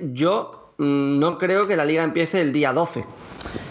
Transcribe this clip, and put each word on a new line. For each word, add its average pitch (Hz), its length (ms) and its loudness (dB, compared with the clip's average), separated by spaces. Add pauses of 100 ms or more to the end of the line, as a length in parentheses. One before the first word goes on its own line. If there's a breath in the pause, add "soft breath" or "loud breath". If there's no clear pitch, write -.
(120)
yo, 170 680 -2
mm, 143 400 2
no 165 180 2
creo 190 300 2
que 202 80 0
la 156 100 2
liga 160 200 2
empiece 160 360 0
el 147 120 2
día 143 200 2
doce. 151 320 0 (680 loud breath)